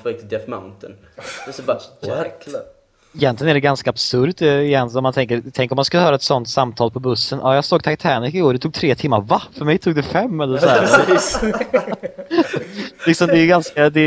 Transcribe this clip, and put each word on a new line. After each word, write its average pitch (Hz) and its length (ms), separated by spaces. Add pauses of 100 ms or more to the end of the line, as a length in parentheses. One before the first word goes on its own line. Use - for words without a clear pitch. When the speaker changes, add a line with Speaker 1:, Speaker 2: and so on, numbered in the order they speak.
Speaker 1:
på 120 60
väg 107 100
till 104 100
Death 107 200
Mountain. 98 480 (520)
Och 135 60
så 135 80
bara, 127 120 (160)
Speaker 2:
<laughs> - 100
Speaker 1:
what? 143 260
Speaker 2:
Jäklar. 135 360 (520)
Speaker 3:
Egentligen 139 360
är 151 40
det 143 60
ganska 135 300
absurt, 127 520
eh, 156 60 (120)
igen, 139 360
om 131 60
man 131 100
tänker, 120 300 (100)
tänk 127 200
om 120 40
man 139 80
skulle 175 180
höra 156 120
ett 135 80
sånt 120 260
samtal 120 420
på 127 100
bussen. 127 420
"Ja, 131 120
jag 139 100
såg 165 200
Titanic 147 500
igår, 170 180
det 123 60
tog 156 160
tre 131 200
timmar." 123 260
"Va? 135 220 (100)
För - 120
mig 156 140
tog 170 160
det 147 80
fem", 180 380
eller 135 180
så 170 80
här. 196 380
Speaker 2:
<laughs> - 20
Precis. - 340
Speaker 3:
<laughs> 208 1700
Liksom, 170 200
det 170 120
är 165 80
ganska, 160 440
det 156 160